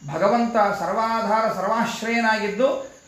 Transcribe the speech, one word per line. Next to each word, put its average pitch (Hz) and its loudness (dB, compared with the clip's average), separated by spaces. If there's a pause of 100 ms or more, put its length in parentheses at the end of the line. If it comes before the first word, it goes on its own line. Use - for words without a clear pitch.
(140)
ಭಗವಂತ 226 2
ಸರ್ವಾಧಾರ 214 0
ಸರ್ವಾಶ್ರಯನಾಗಿದ್ದು 220 0 (160)